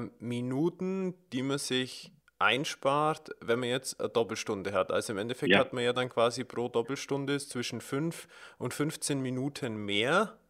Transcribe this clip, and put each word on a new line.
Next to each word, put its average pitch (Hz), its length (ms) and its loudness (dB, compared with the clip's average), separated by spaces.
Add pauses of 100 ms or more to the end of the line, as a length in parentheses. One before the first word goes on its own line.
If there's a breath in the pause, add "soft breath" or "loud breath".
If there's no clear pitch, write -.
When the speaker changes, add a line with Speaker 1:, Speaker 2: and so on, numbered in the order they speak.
(200)
Speaker 1:
Minuten, 170 960 -2 (180)
die 127 120 -2
man 139 160 0
sich 127 500 -2 (300)
einspart, 147 920 2 (100)
wenn 117 200 2
man 120 100 -2
jetzt - 320 -4
eine 107 80 0
Doppelstunde 107 640 0
hat. 92 180 2
Also 107 220 0
im 95 60 -2
Endeffekt 120 340 0
Speaker 2:
Ja. 101 60 8
Speaker 1:
hat - 120 2
man 123 100 -4
ja 120 120 2
dann 127 160 0
quasi 123 340 2
pro 120 240 -4
Doppelstunde 139 720 -2
zwischen 123 420 -6
fünf 156 480 -4 (320 loud breath)
und 123 140 -4
fünfzehn 147 480 -2
Minuten 127 640 -4
mehr 131 480 4 (160)